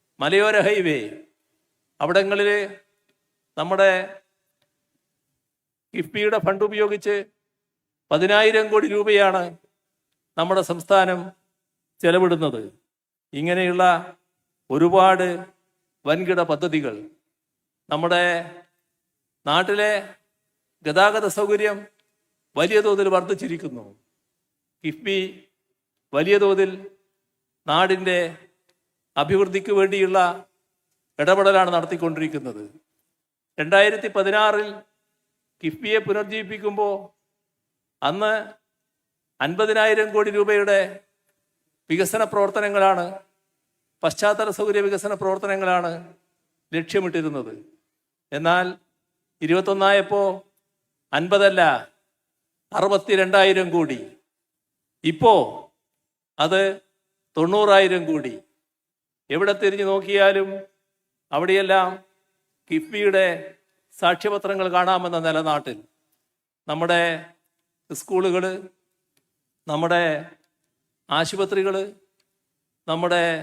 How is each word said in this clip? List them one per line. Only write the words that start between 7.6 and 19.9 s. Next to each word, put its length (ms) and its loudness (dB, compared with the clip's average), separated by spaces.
പതിനായിരം 580 4
കോടി 200 2
രൂപയാണ് 540 2
നമ്മുടെ 260 0
സംസ്ഥാനം 580 2
ചെലവിടുന്നത്. 640 2
ഇങ്ങനെയുള്ള 520 0
ഒരുപാട് 580 4
വൻകിട 380 0
പദ്ധതികൾ 520 -2
നമ്മുടെ 360 0
നാട്ടിലെ 460 0